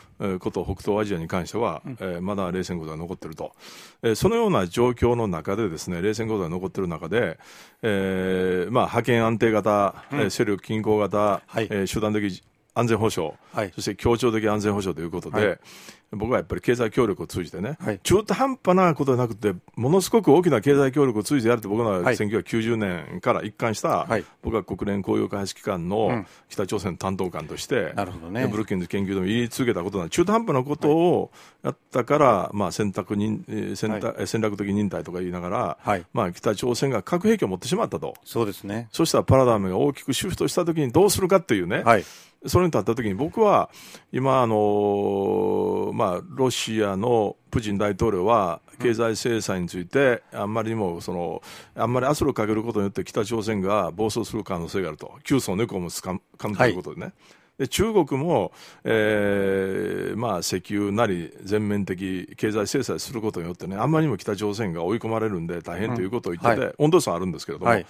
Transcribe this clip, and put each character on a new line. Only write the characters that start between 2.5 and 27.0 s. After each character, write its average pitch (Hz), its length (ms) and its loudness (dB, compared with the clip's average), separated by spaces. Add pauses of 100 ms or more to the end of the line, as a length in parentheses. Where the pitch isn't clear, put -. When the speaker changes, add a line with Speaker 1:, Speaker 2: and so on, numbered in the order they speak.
Speaker 1:
冷 92 120 -2
戦 87 140 -6
構 80 80 -8
造 78 60 -10
が 78 60 -10
残 85 180 -8
っ - 20 -16
て - 100 -16
る 80 80 -14
と。 - 200 -12 (480)
え 117 80 2
ー、 110 40 2
そ - 140 2
の 226 60 2
よ 233 140 2
う - 20 2
な 101 160 4
状 120 220 2
況 120 260 2
の 117 120 -2
中 90 280 -4
で 110 120 -2
で 80 120 -6
す - 80 -10
ね、 87 160 -4
冷 107 100 0
戦 113 140 -4
構 110 100 -2
造 95 60 -2
が 80 60 -4
残 90 180 -4
っ - 20 -6
て 92 100 -8
る 95 80 -2
中 82 220 -8
で、 87 300 -2 (420)
え 92 880 0
ー、 104 40 -8
ま 123 100 4
あ、 92 60 2
覇 120 160 0
権 117 220 4
安 113 140 2
定 113 120 4
型、 104 440 4 (160)
Speaker 2:
う 139 60 -4
ん。 - 20 0
Speaker 1:
え 113 60 0
ー、 98 40 0
勢 120 160 0
力 104 160 -2
均 110 220 -4
衡 107 160 2
型、 104 480 2
Speaker 2:
は 113 140 -2
い。 107 100 -2
Speaker 1:
え 101 120 0
ー、 - 40 2
集 113 140 -2
団 107 120 0
的 101 300 -2 (320)
安 117 100 2
全 113 140 2
保 110 100 2
障、 80 240 -4 (180)
Speaker 2:
は 113 120 -4
い。 95 100 -6
Speaker 1:
そ - 80 -10
し - 40 -6
て 104 100 -2
協 117 200 2
調 117 160 2
的 110 160 0
安 104 120 2
全 104 140 2
保 101 100 -2
障 90 120 -2
と 76 60 -8
い 85 40 -6
う 85 40 -6
こ 87 120 -6
と 85 100 -12
で、 107 160 2
Speaker 2:
は 90 80 2
い。 - 40 -16 (560)
Speaker 1:
僕 107 140 -4
は 123 80 2
や 85 60 0
っ - 40 -14
ぱ - 60 -6
り 90 80 -4
経 123 140 4
済 117 160 0
協 123 160 2
力 90 160 -2
を 78 40 -8
通 - 160 -6
じ 76 80 -10
て 85 80 -10
ね、 120 200 -6
Speaker 2:
は 180 120 -4
い。 98 120 -4
Speaker 1:
中 196 200 4
途 208 120 -2
半 262 280 0
端 185 140 4
な 180 160 6
こ 143 100 -2
と 131 120 4
じ 120 40 2
ゃ 127 40 2
な 120 40 0
く 113 60 -8
て、 104 220 -2 (200)
も 117 140 0
の 185 100 6
す 180 120 -2
ご 226 100 6
く 156 100 6
大 165 120 8
き 175 80 4
な 143 100 4
経 143 140 4
済 139 160 4
協 143 160 4
力 110 100 0
を 104 60 0
通 147 140 2
じ 123 60 2
て 110 60 6
や 120 60 6
る 113 80 -4
と 101 60 -6
僕 104 100 0
の 117 100 2
は 95 120 0
Speaker 2:
は 127 100 2
い。 110 60 0
Speaker 1:
千 104 120 0
九 107 80 0
百 90 80 0
九 113 160 0
十 113 160 0
年 90 420 -4
か 120 140 2
ら 87 80 0
一 104 100 -8
貫 113 220 -2
し - 80 -4
た、 113 240 0
Speaker 2:
は 113 140 0
い。 - 60 -6 (180)
Speaker 1:
僕 113 120 -2
は 101 80 0
国 101 280 -4
連 101 100 -2
公 107 160 0
用 107 100 0
開 101 120 -6
発 95 160 -8
機 - 80 -20
関 87 260 -4
の 107 180 2
Speaker 2:
う - 40 2
ん。 107 160 -4 (220)
Speaker 1:
北 101 180 -4
朝 110 100 -4
鮮 90 200 -4
担 98 200 -4